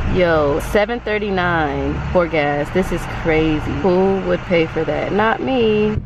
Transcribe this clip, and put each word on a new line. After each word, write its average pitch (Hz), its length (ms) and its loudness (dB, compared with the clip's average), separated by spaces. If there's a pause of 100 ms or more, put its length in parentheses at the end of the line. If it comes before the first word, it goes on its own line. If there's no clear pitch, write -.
(120)
Yo, 165 460 2 (120)
seven 214 280 0
thirty-nine 175 920 -2 (180)
for 180 160 2
gas. 147 460 0
This 185 180 0
is 170 100 -2 (220)
crazy. 156 560 2
Who 190 480 2
would 180 140 0
pay 170 240 2
for 160 180 -4
that? 151 300 -4
Not 214 280 2
me. 214 540 2 (100)